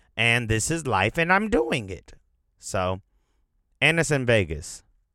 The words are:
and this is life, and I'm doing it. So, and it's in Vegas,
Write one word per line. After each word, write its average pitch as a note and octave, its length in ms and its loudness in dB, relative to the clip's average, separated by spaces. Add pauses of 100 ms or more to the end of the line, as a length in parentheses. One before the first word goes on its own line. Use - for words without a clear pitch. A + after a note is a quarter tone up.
(160)
and A#2 320 2
this A2 220 0
is E3 160 -2
life, G#2+ 320 2
and E3+ 160 2
I'm G#3 160 0
doing C#3+ 400 -2
it. - 240 -14 (460)
So, F#2+ 420 -4 (800)
and D#3+ 180 4
it's D3+ 120 -2
in C3+ 160 0
Vegas, E2+ 560 -2 (320)